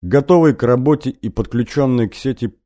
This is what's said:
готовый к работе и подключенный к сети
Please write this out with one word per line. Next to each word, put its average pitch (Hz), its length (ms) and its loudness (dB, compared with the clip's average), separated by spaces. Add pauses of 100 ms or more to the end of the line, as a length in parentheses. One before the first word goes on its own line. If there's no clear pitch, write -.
готовый 139 540 2
к - 80 -6
работе 127 480 0
и - 180 -10
подключенный 120 800 -2
к - 60 -14
сети 120 520 -8